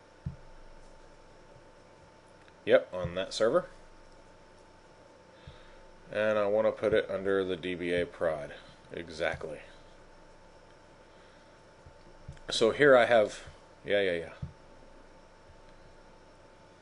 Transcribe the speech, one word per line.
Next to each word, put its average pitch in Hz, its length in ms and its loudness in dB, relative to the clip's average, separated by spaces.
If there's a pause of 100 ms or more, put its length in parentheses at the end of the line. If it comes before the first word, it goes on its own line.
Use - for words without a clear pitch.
(2750)
Yep, 117 280 4
on 90 220 -6
that 95 180 -4
server. 135 340 0 (2500)
And 107 260 0
I 104 100 0
wanna 107 260 2
put 107 200 0
it - 160 2
under 95 360 0
the 92 100 -2
D 90 180 -6
B 87 200 -4
A 87 120 0
prod. 78 460 -4 (400)
Exactly. 82 680 -6 (3000)
So 113 220 2
here 135 260 8
I 117 80 6
have, 110 380 2 (420)
yeah, 101 160 2
yeah, 95 100 0
yeah. 82 180 -4 (2500)